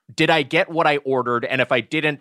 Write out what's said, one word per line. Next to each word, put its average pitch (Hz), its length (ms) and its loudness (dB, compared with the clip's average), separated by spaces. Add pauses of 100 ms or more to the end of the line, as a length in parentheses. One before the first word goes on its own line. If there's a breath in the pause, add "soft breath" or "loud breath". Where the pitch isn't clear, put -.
(140)
did 160 160 2
I 160 120 4
get 160 280 0
what 165 160 0
I 147 120 2
ordered? 120 460 -2
And 131 160 -4
if 123 120 0
I 127 80 0
didn't, 147 400 -4